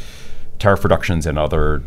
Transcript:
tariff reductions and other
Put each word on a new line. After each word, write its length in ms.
tariff 280
reductions 400
and 120
other 500